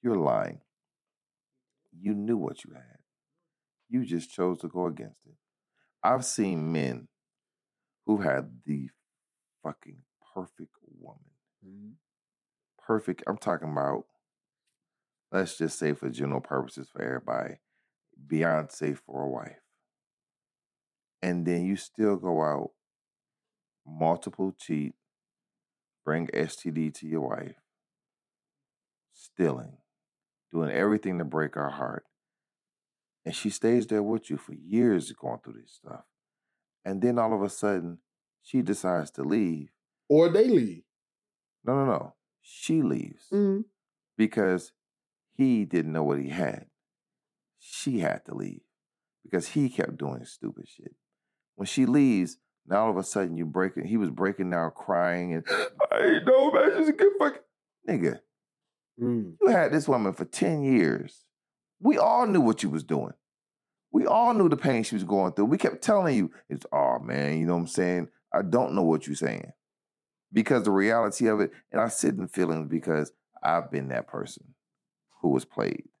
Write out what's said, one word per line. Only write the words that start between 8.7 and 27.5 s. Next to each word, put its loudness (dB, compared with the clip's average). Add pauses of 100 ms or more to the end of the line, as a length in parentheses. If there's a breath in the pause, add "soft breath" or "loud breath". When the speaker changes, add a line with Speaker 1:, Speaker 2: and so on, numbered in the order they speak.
Speaker 1:
fucking -14 (380)
perfect -16 (260)
woman. -20 (460)
Speaker 2:
Mm-hmm. -20 (920)
Speaker 1:
Perfect. -2
I'm -6
talking -4
about, -2 (1300)
let's -4
just -4
say -2
for -8
general -6
purposes -8
for -14
everybody, -6 (760)
Beyonce -2
for -10
a -4
wife. -10 (1700)
And -2
then 0
you -2
still -2
go -2
out, -2 (1160)
multiple -2
cheat, -6 (1080)
bring -2
S -2
T -8
D -2
to -16
your -4
wife, -8 (1600)